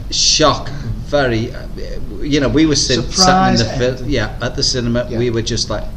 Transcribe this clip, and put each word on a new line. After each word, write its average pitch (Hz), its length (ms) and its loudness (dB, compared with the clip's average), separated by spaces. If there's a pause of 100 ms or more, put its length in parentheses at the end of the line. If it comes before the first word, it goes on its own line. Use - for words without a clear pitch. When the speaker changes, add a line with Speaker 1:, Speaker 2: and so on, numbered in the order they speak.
(100)
Speaker 1:
Shock. - 580 2 (380)
Very. 120 460 0
Uh, - 140 -12 (540)
you 147 180 0
know, 135 120 2
we 147 160 4
were 151 100 2
sit-, 120 340 0
sat - 420 4
in - 40 4
Speaker 2:
Surprise - 80 4
Speaker 1:
the 117 140 -4
fil-, 123 180 0
Speaker 2:
ending. - 140 -6
Speaker 1:
yeah, 110 320 -2
at 127 120 -4
the 139 80 -2
cinema. 120 460 0
Speaker 2:
Yeah. 113 100 -4
Speaker 1:
We 120 120 0
were 113 120 0
just 113 280 -2
like, 104 120 -4 (140)